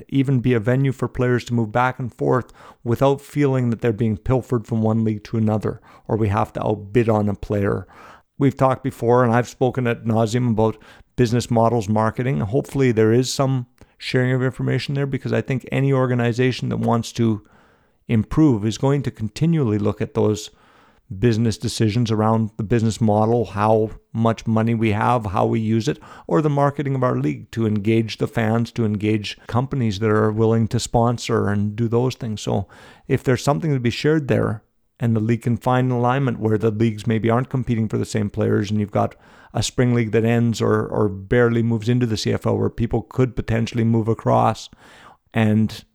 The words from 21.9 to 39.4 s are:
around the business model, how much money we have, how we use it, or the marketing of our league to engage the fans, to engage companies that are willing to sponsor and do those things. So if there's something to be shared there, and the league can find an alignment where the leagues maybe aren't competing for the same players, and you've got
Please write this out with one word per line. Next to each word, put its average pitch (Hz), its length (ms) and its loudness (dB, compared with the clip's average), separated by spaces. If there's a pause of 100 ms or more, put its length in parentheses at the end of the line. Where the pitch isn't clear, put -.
around 110 460 2
the 117 80 -6
business 113 360 0
model, 110 440 2
how 110 460 2 (220)
much 113 320 0
money 113 300 2
we 110 160 2
have, 113 360 0
how 113 200 0
we 113 140 0
use 110 260 0
it, - 140 -4 (260)
or 170 160 2
the 151 80 2
marketing 139 460 0
of 127 80 0
our 127 100 0
league 127 380 -4
to 113 120 -2
engage 110 540 0
the 127 80 0
fans, 113 460 0
to 117 120 -2
engage 104 600 -2
companies 120 540 -2
that 110 100 0
are 107 220 2
willing 113 340 2
to 113 140 -2
sponsor 117 680 0
and 104 280 -2
do 117 100 -2
those 120 300 -2
things. 107 240 -8
So 113 260 -4 (400)
if - 160 -2
there's - 220 0
something 156 280 0
to 135 60 0
be 117 120 0
shared 151 360 0
there, 110 380 -2 (340)
and 117 160 0
the 110 60 0
league 113 220 0
can 117 140 0
find 127 360 0
an 123 40 0
alignment 123 440 0
where 107 180 2
the 110 140 0
leagues 107 340 -2
maybe 113 240 0
aren't 123 200 0
competing 117 380 -2
for 117 100 -4
the 110 60 -2
same 107 240 -4
players, 107 420 0
and 107 100 0
you've 101 100 -4
got 107 240 -2 (400)